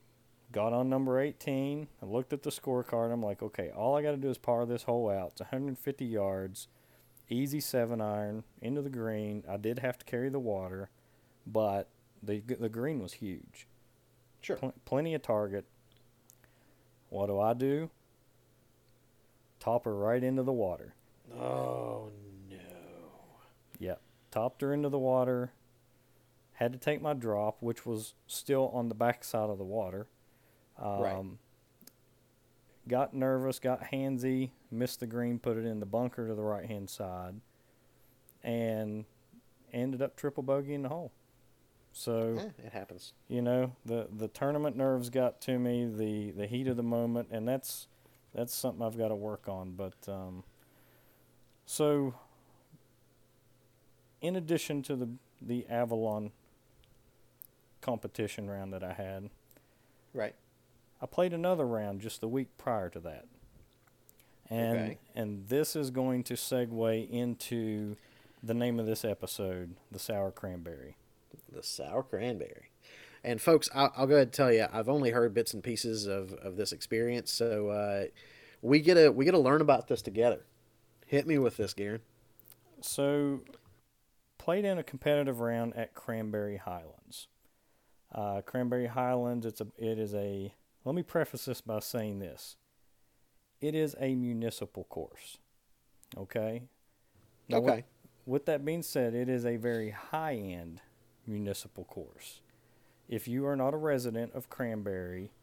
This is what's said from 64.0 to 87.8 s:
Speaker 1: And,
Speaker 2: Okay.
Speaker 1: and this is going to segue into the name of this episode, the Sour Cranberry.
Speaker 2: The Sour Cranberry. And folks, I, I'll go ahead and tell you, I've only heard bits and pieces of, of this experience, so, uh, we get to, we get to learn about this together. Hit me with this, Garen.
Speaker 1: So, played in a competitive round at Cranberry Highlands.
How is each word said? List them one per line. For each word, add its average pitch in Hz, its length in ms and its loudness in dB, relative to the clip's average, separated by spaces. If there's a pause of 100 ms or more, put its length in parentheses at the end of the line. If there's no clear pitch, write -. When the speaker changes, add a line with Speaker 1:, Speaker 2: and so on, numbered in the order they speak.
Speaker 1:
And, 117 280 2
Speaker 2:
Okay. 110 200 -4 (160)
Speaker 1:
and 104 340 -6
this 147 280 2
is 139 140 0
going 127 340 0
to 127 100 -6
segue 113 760 0
into 113 880 -2 (460)
the 113 120 -2
name 120 240 2
of 113 60 0
this 110 200 0
episode, 92 720 -4 (140)
the 98 80 -12
Sour 98 320 -2
Cranberry. 82 680 -10 (560)
Speaker 2:
The - 100 -12
Sour 90 400 -4
Cranberry. 110 680 -6 (520)
And 120 180 -2
folks, 160 340 6
I, 139 220 8
I'll 139 100 4
go 139 80 6
ahead 135 140 8
and - 40 -10
tell 131 200 6
you, 110 200 8
I've 110 160 0
only 139 220 4
heard 117 240 4
bits 113 180 2
and 101 100 -8
pieces 113 440 -2
of, 98 280 -4
of 92 220 -8
this 101 160 0
experience, 117 580 0
so, 107 380 2
uh, 101 380 0 (560)
we 143 180 8
get 156 140 10
to, 156 160 12
we 123 140 4
get 180 80 8
to 185 60 10
learn 143 220 8
about 139 280 8
this 123 140 2
together. 110 440 4 (600)
Hit 151 200 2
me 156 120 4
with 123 180 4
this, 104 180 -2
Garen. 104 260 -4 (800)
Speaker 1:
So, 143 600 2 (960)
played 190 260 0
in 190 140 0
a 156 40 -2
competitive 139 580 2
round 117 360 0
at 113 180 -6
Cranberry 107 640 -4
Highlands. - 720 -12 (840)